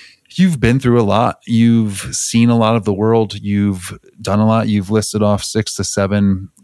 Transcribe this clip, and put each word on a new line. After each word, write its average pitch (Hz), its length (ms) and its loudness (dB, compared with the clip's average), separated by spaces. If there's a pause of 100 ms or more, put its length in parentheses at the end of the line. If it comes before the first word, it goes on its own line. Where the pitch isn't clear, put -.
(320)
You've 175 280 0
been 117 200 2
through 120 200 2
a 117 40 2
lot. 104 420 0
You've 113 540 2 (160)
seen 117 340 0
a 117 80 2
lot 113 180 2
of 104 100 -2
the 104 80 0
world. 107 460 0
You've 101 560 -2 (240)
done 98 200 -2
a 110 80 2
lot. 113 200 2
You've 101 220 -2
listed 107 320 -2
off 104 220 2
six - 320 -6
to 101 80 -6
seven 98 680 -2 (140)